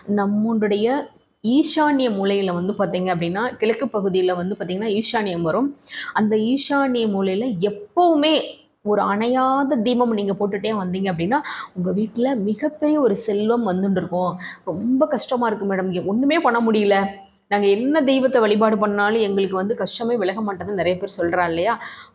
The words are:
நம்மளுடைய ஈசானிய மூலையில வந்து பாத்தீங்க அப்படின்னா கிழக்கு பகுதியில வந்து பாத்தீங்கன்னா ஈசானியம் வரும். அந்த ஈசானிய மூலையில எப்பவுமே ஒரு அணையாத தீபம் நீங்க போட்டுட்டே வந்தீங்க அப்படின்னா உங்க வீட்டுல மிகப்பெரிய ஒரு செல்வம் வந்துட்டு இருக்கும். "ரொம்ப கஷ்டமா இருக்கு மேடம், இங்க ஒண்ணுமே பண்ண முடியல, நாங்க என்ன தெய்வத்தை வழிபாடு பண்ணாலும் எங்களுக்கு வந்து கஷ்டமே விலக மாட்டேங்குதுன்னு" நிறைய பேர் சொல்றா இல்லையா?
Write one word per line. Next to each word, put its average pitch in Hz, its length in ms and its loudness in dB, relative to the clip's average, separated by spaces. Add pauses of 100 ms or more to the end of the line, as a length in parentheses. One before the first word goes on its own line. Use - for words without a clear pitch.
(180)
நம்மளுடைய 208 720 2 (560)
ஈசானிய 285 640 2
மூலையில 196 420 0
வந்து 180 200 -2
பாத்தீங்க 185 360 -2
அப்படின்னா 185 480 -2
கிழக்கு 220 300 0
பகுதியில 185 500 0
வந்து 180 220 -4
பாத்தீங்கன்னா 185 300 -4
ஈசானியம் 202 540 -2
வரும். 190 260 0 (440)
அந்த 214 240 2
ஈசானிய 254 720 0
மூலையில 196 360 0 (160)
எப்பவுமே 311 720 2 (500)
ஒரு 208 200 0
அணையாத 254 800 0
தீபம் 240 300 2
நீங்க 202 200 0
போட்டுட்டே 202 420 -2
வந்தீங்க 190 340 -2
அப்படின்னா 180 300 0 (340)
உங்க 185 220 -2
வீட்டுல 233 420 0
மிகப்பெரிய 294 640 0
ஒரு 208 160 4
செல்வம் 214 520 0
வந்துட்டு 185 280 2
இருக்கும். 175 400 -2 (280)
"ரொம்ப 240 420 0
கஷ்டமா 247 400 -2
இருக்கு 208 200 -2
மேடம், 190 200 -2
இங்க 180 200 -2
ஒண்ணுமே 269 320 2
பண்ண 240 220 2
முடியல, 214 360 2 (520)
நாங்க 202 180 0
என்ன 254 360 2
தெய்வத்தை 262 380 4
வழிபாடு 214 380 4
பண்ணாலும் 208 420 2
எங்களுக்கு 196 360 0
வந்து 202 200 -2
கஷ்டமே 233 400 -4
விலக 196 240 -2
மாட்டேங்குதுன்னு" 190 420 -4
நிறைய 180 160 0
பேர் 196 200 -8
சொல்றா 175 260 0
இல்லையா? 175 360 -2 (340)